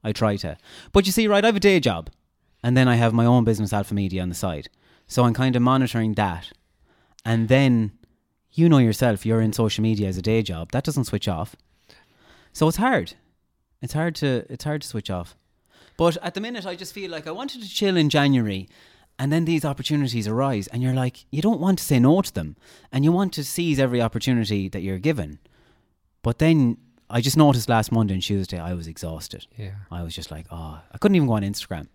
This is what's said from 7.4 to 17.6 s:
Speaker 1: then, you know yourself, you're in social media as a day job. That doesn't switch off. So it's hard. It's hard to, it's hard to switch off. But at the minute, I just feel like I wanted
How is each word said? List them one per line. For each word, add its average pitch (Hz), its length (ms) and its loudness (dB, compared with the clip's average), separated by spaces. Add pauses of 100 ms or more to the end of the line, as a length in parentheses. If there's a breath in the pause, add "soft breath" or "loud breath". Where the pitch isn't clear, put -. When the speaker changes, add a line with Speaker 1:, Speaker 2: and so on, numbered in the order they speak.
Speaker 1:
then, 123 440 4 (600)
you 165 160 4
know 151 100 8
yourself, 113 460 2
you're 113 160 2
in 110 120 2
social 107 300 0
media 107 260 0
as 92 100 -4
a 90 40 -8
day 110 200 0
job. 85 300 -8
That 123 120 -2
doesn't 143 200 -2
switch - 240 -4
off. 87 260 -6 (1000 soft breath)
So 156 140 0
it's 165 120 0
hard. 208 360 0 (640)
It's 123 120 -10
hard 160 240 -2
to, 131 340 -2
it's 123 140 -14
hard 151 180 -6
to - 60 -14
switch 104 220 -8
off. 90 260 -8 (600 soft breath)
But 165 260 2
at 175 120 -8
the 196 60 -8
minute, 220 260 -10
I 180 80 -8
just 180 180 -16
feel 190 200 -12
like 160 160 -12
I - 20 -10
wanted 247 320 -12